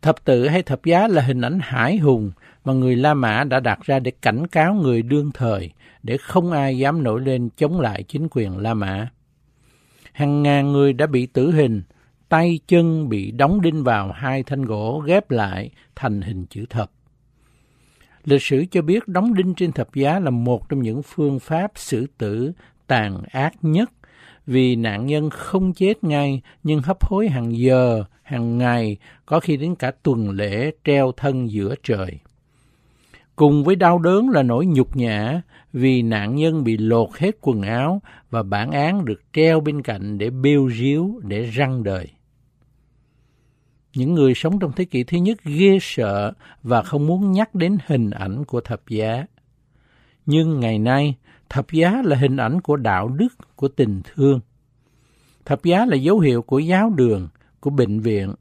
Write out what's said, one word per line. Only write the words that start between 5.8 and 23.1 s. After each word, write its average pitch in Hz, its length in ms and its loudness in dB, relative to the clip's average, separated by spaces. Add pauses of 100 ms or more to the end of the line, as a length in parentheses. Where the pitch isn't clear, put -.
để 117 140 -4
không 175 340 0
ai 139 260 0
dám 143 260 0
nổi 117 180 0
lên 127 360 -2
chống 160 220 0
lại 101 240 -2
chính 151 280 -6
quyền 98 260 -4
La 107 160 -2
Mã. 101 380 -4 (1000)
Hàng 147 320 0
ngàn 143 280 2
người 139 220 4
đã 143 140 0
bị 127 180 0
tử 139 260 0
hình, 120 320 2 (460)
tay 165 380 2
chân 165 420 2
bị 104 220 -4
đóng 143 300 2
đinh 160 220 0
vào 104 280 0
hai 131 320 -6
thanh 139 180 -6
gỗ 113 440 -4
ghép 180 260 0
lại 101 400 -2 (240)
thành 107 260 -4
hình 92 240 -8
chữ 101 240 -14
thập. - 220 -6 (1300)
Lịch 139 200 2
sử 143 280 0
cho 175 100 2
biết 180 260 0
đóng 202 260 0
đinh 185 220 0
trên 175 160 -2
thập - 240 -6
giá 139 240 0
là 165 100 -2
một 120 400 -2
trong 139 120 -2
những 117 220 -4
phương 139 360 -2
pháp 175 360 -4
xử 127 320 -6 (100)
tử 113 340 -4 (360)
tàn 104 440 -2